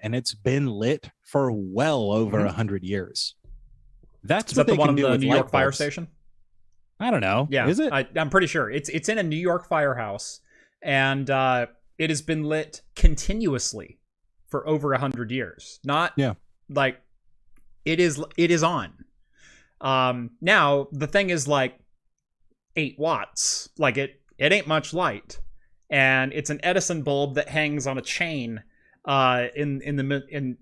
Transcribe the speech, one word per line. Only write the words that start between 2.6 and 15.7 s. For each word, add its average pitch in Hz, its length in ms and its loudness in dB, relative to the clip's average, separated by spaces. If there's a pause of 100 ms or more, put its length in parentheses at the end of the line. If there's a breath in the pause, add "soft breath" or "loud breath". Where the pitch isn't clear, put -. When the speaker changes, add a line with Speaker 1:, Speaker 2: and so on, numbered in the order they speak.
Speaker 1:
years. 92 520 -6 (880)
That's 170 260 0
Speaker 2:
Is - 60 0
Speaker 1:
what - 100 6
Speaker 2:
that 226 60 4
the - 20 6
Speaker 1:
they - 20 2
Speaker 2:
one 147 120 6
Speaker 1:
can 139 60 4
Speaker 2:
in - 20 -
Speaker 1:
do 139 80 2
Speaker 2:
the 131 60 4
Speaker 1:
with 131 100 2
Speaker 2:
New 135 80 2
Speaker 1:
light 143 80 6
Speaker 2:
York 131 140 0
fire 135 160 4
Speaker 1:
bulbs. 135 100 -2
Speaker 2:
station? 156 320 -4 (920)
Speaker 1:
I 240 120 -2
don't 156 100 2
know. 107 280 2
Speaker 2:
Yeah, 131 200 2
Speaker 1:
Is 196 100 2
it? 294 140 0
Speaker 2:
I, 135 120 0 (120)
I'm 156 120 -2
pretty 185 180 4
sure. 139 220 -2
It's, 143 200 -6
it's 156 180 -4
in 220 100 0
a 202 60 -2
New 156 140 -2
York 175 320 -4
firehouse, 123 720 -4 (400 soft breath)
and, 135 480 0
uh, 131 380 2 (300)
it 160 120 -2
has 151 120 -2
been 156 220 -2
lit 151 380 -4 (160)
continuously 147 1040 2 (500)
for 147 180 -4
over 147 240 0
a 131 80 2
hundred 123 320 -4
years. 120 540 -8